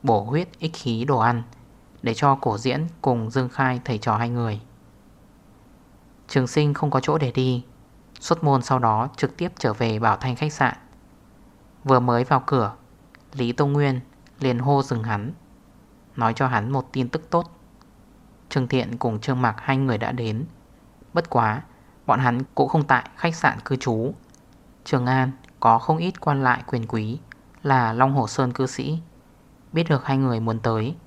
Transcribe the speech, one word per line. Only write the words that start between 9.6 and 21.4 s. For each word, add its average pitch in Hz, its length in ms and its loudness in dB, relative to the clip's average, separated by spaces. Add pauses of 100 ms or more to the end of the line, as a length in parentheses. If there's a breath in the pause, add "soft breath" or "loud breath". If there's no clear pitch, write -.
về 110 260 0
Bảo 110 180 2
Thanh 127 200 -4
khách 151 160 -4
sạn. - 240 0 (1080)
Vừa 131 160 6
mới 120 240 2
vào 127 220 2
cửa, 113 260 0 (600)
Lý 123 200 -2
Tông 143 200 0
Nguyên 139 280 2 (400)
liền 127 180 0
hô 135 240 2
dừng 117 200 -2
hắn, 110 300 -4 (840)
nói 113 200 2
cho 135 100 0
hắn 123 260 0
một 131 200 -4
tin 127 160 -2
tức - 220 -8
tốt. 175 200 0 (1000)
Trương 127 200 0
Thiện 120 300 -2
cùng 110 220 -2
Trương 127 220 -2
Mạc 113 160 2
hai 135 180 -2
người 131 220 0
đã 110 140 -4
đến. 117 320 -4 (680)
Bất 170 180 -4
quá, 113 320 0 (440 soft breath)